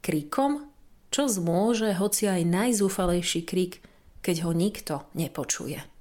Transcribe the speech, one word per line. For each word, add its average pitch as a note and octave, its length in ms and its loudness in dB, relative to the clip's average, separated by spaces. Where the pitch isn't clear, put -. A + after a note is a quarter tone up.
Krikom? C4+ 640 -2
Čo C#4+ 220 0
zmôže G3 640 2
hoci G3+ 320 0
aj F3+ 160 2
najzúfalejší F3+ 1040 2
krik, F#3 340 -2
keď F3+ 160 0
ho E3 80 0
nikto E3+ 400 0
nepočuje? - 640 -4